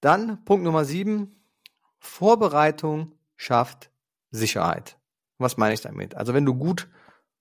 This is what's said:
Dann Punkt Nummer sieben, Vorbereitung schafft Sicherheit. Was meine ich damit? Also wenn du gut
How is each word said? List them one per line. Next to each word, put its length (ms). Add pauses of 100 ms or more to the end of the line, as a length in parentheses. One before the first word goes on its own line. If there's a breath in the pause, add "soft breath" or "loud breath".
Dann 440
Punkt 180
Nummer 220
sieben, 600 (540)
Vorbereitung 1120 (220)
schafft 560 (400)
Sicherheit. 680 (400)
Was 200
meine 160
ich 80
damit? 340
Also 180
wenn 120
du 100
gut 340 (520 soft breath)